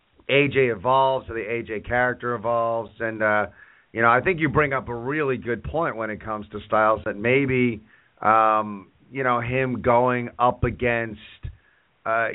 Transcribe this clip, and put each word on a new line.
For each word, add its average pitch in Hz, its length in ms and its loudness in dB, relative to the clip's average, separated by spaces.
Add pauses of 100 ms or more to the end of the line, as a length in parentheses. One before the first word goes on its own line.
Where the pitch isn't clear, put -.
(280)
A 139 200 4
J 131 200 2
evolves, 131 600 0
how 113 60 -10
the 110 160 -6
A 117 120 -4
J 104 180 -8
character 123 540 -2
evolves. 117 560 -2 (100)
And, 110 220 -4
uh, 107 240 2 (460)
you 110 100 -2
know, 117 80 6
I 123 100 4
think 170 180 -2
you 151 120 0
bring 143 240 2
up 117 160 -6
a 120 40 -6
really 131 440 -4
good 110 260 -6
point 147 320 -4
when 110 140 -6
it 107 120 -10
comes 104 300 -8
to 107 140 -10
Styles, 107 400 4
that 98 100 -6
maybe, 123 640 0 (400)
um, 107 680 2 (220)
you 131 140 -4
know, 123 160 2
him 123 400 -2
going 123 480 2 (100)
up 123 240 2
against, 117 580 -2 (840)
uh, 113 300 0